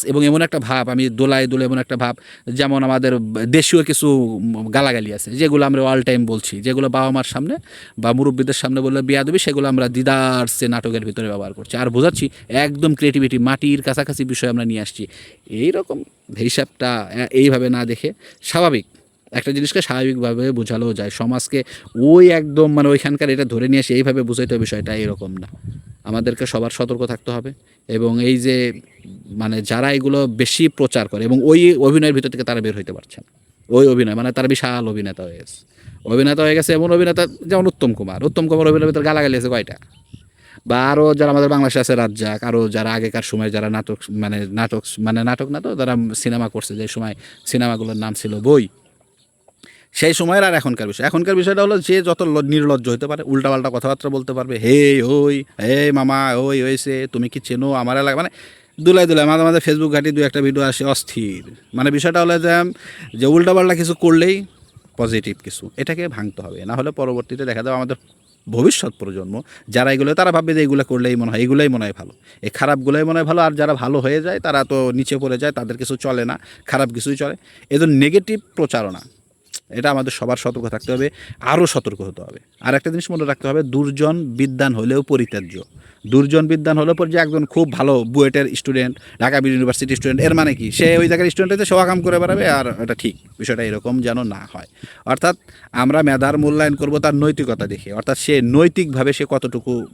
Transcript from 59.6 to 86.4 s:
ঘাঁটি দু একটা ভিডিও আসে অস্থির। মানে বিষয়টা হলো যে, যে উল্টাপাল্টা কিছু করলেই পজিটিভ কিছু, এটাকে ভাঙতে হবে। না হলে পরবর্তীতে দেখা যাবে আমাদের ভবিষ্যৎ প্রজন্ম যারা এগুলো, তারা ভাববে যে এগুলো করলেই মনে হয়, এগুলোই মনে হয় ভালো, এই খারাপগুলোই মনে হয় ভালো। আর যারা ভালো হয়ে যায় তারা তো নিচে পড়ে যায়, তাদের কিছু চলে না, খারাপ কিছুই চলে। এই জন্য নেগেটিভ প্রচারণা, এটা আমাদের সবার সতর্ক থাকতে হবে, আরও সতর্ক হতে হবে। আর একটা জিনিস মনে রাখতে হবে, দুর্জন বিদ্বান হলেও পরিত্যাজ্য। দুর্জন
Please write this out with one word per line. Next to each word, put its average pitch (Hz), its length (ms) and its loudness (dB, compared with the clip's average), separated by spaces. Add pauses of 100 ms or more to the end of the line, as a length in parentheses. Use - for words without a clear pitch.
ঘাঁটি 147 180 0
দু 147 100 0
একটা 143 200 0
ভিডিও 139 220 2
আসে 135 220 -2
অস্থির। 110 580 -4 (300)
মানে 131 180 0
বিষয়টা 165 300 2
হলো 170 180 2
যে, 170 100 0 (680)
যে 123 80 0
উল্টাপাল্টা 180 500 4
কিছু 170 180 -2
করলেই 175 520 2 (520)
পজিটিভ 113 460 -4
কিছু, - 340 -14
এটাকে 165 300 -6
ভাঙতে 107 340 -10
হবে। 92 240 -14
না 110 100 -8
হলে 135 160 -2
পরবর্তীতে 131 540 -6
দেখা 117 180 -4
যাবে 131 120 -4
আমাদের 127 200 -4 (540)
ভবিষ্যৎ 120 500 -2
প্রজন্ম 95 420 -10 (280)
যারা 127 240 2
এগুলো, 139 200 0
তারা 185 180 2
ভাববে 160 220 0
যে 156 80 2
এগুলো 139 220 2
করলেই 123 320 -2
মনে 117 160 -2
হয়, 107 80 -2
এগুলোই 139 280 2
মনে 120 180 -2
হয় 101 120 -8
ভালো, - 140 -18 (300)
এই 104 80 -6
খারাপগুলোই 143 540 0
মনে 160 160 0
হয় 160 60 0
ভালো। 165 160 2
আর 160 100 4
যারা 147 220 0
ভালো 131 260 -2
হয়ে 143 220 0
যায় 185 180 -6
তারা 143 240 0
তো 131 280 -2
নিচে 131 260 -2
পড়ে 131 200 -4
যায়, 147 140 -2
তাদের 120 260 -8
কিছু 131 180 -6
চলে 123 300 -2
না, 127 140 -8 (260)
খারাপ 131 280 0
কিছুই 135 220 -6
চলে। 143 200 -6 (340)
এই 143 100 2
জন্য 160 140 4 (120)
নেগেটিভ 196 340 2 (160)
প্রচারণা, 110 460 -4 (680)
এটা 139 220 0
আমাদের 131 200 -2
সবার 123 260 -4
সতর্ক 120 320 -6
থাকতে 110 220 -8
হবে, 131 180 -2 (300)
আরও 160 260 2
সতর্ক 104 360 -4
হতে 92 200 -14
হবে। - 180 -18 (200)
আর 131 160 0
একটা 143 140 0
জিনিস 170 220 -6
মনে 160 140 -4
রাখতে 139 220 -4
হবে, 151 160 0
দুর্জন 143 520 0 (100)
বিদ্বান 131 500 -2
হলেও 123 260 0
পরিত্যাজ্য। 101 640 -2 (440)
দুর্জন 143 400 4